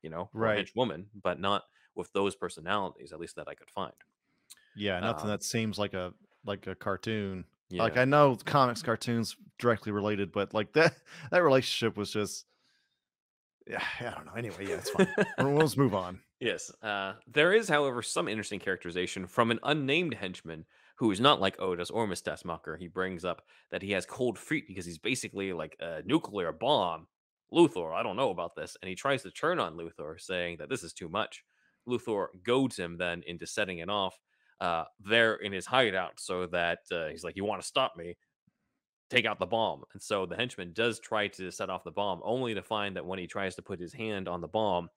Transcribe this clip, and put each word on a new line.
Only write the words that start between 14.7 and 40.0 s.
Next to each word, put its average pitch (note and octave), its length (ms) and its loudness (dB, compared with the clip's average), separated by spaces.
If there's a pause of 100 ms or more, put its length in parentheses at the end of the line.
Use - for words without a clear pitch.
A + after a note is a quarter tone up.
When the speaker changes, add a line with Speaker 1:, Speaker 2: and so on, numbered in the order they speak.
Speaker 2:
it's - 160 -6
fine. F#3+ 160 6 (180)
Speaker 1:
<laughs> - 140 -8
Speaker 2:
We'll, C#3 160 4
let's D3+ 200 6
move C3 180 4
on. F#2 280 -4 (180)
Speaker 1:
Yes. G#2 320 -2 (100)
Uh, G2+ 320 -2 (140)
there D#3+ 260 6
is, A3 140 4
however, C#3+ 340 2
some E3 260 -2
interesting G#2 320 -4
characterization F2+ 680 -2
from A#2 240 4
an A#2 120 0
unnamed D3 500 0
henchman F2+ 520 -10 (320)
who A2 140 4
is F#2 80 0
not C3+ 220 8
like G2 180 2
Otis F2+ 300 -2
or A2 180 0
Miss F2+ 140 -4
Tessmacher. D#2+ 580 -8
He F2+ 80 -10
brings F#2 380 -4
up E2+ 160 -4 (300)
that F2+ 100 -6
he G2 100 -4
has F#2 140 0
cold B2 340 -2
feet - 280 -4
because F#2 180 -10
he's E2+ 120 -10
basically G2 560 -4
like D#2 260 -8
a E2 260 -6
nuclear G2+ 460 0
bomb. F2 560 0 (440)
"Luthor, F#2+ 420 4
I G#2 100 0
don't G2+ 120 -2
know B2 140 2
about F2 260 -4
this." D#2 260 -10
And F#2+ 80 -8
he F#2 60 -6
tries C3+ 280 0
to F2+ 80 -12
turn E3 280 -2
on F2 160 -2
Luthor, D#2+ 440 -10
saying F2 380 -4
that D#2 120 -12
this A2+ 140 -4
is E2 100 -14
too E2+ 160 -12
much. - 340 -6 (440)
Luthor A2+ 400 -2 (160)
goads B2 340 2
him F2 200 -6
then F2 300 -2
into E2+ 200 -8
setting F#2 320 -2
it E2 100 -6
off, G2 280 0 (420)
uh, E2+ 260 0 (140)
there A2 360 4
in G2 180 -6
his F2+ 120 -4
hideout, G2+ 540 2
so F2+ 280 -2
that, E2+ 320 0 (120)
uh, E2+ 160 -2
he's D2+ 160 -10
like, E2 120 -8
"You F#2+ 100 -4
wanna G2 180 -4
stop - 320 0
me? E2+ 220 -12 (920)
Take B2 160 4
out G#2 140 0
the G#2+ 60 2
bomb." F#2+ 380 0 (100)
And F#2+ 80 -16